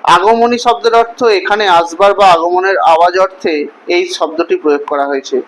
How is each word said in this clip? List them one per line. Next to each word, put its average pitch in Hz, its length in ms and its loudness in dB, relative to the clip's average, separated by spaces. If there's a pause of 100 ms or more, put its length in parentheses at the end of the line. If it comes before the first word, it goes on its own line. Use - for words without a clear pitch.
(140)
আগমনী 233 500 2
শব্দের 226 360 0
অর্থ 233 180 -6 (200)
এখানে 208 260 -2 (140)
আসবার 170 400 0
বা 202 60 4 (100)
আগমনের 180 420 -2 (140)
আওয়াজ 170 220 2 (120)
অর্থে 185 280 -6 (420)
এই 180 80 0 (140)
শব্দটি 165 460 -4
প্রয়োগ 143 280 0
করা 143 180 -2
হয়েছে। 139 280 -6 (100)